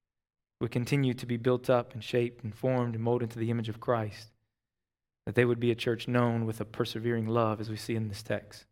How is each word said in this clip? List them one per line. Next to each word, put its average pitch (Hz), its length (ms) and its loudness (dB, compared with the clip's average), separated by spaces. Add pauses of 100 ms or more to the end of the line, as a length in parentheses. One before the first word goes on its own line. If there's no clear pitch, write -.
(600)
would 120 120 -2
continue 131 420 2
to 123 120 -6
be 120 120 -2
built 123 320 2
up 120 240 2
and 110 100 -10
shaped 120 400 0
and 107 100 -6
formed 123 420 0
and 113 80 -4
molded 120 220 2
into 113 140 -8
the 113 120 0
image 117 180 -2
of 107 100 -8
Christ, 110 520 -2 (920)
that 104 100 -4
they 120 100 6
would 120 140 0
be 120 120 2
a 113 40 2
church 117 320 -2
known 120 380 2
with 110 140 -4
a 107 60 -4
persevering 113 600 -2
love 110 340 2
as 110 80 -6
we 107 80 -6
see 117 180 -4
in 110 140 -2
this 101 140 -10
text. - 480 -6